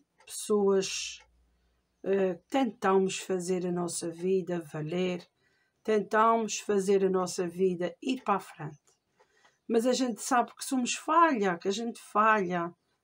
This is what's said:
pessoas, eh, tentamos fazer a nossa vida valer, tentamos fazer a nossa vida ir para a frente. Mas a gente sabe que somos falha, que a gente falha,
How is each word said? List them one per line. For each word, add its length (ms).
pessoas, 960
eh, 340
tentamos 720
fazer 460
a 60
nossa 380
vida 500
valer, 640
tentamos 720
fazer 460
a 40
nossa 380
vida 540
ir 200
para 140
a 60
frente. 360
Mas 160
a 80
gente 280
sabe 320
que 120
somos 300
falha, 640
que 120
a 20
gente 300
falha, 720